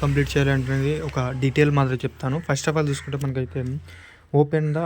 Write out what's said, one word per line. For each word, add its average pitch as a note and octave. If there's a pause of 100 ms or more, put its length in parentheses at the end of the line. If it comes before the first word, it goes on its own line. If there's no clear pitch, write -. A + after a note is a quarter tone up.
కంప్లీట్ C#3
చేయాలి C#3
అనేది C3+ (140)
ఒక C#3 (200)
డీటెయిల్ C#3
మాత్రం C3
చెప్తాను. C3+ (100)
First C#3
of D3+
all D#3
చూసుకుంటే C#3
మనకైతే C3 (720)
open D3+
the, E3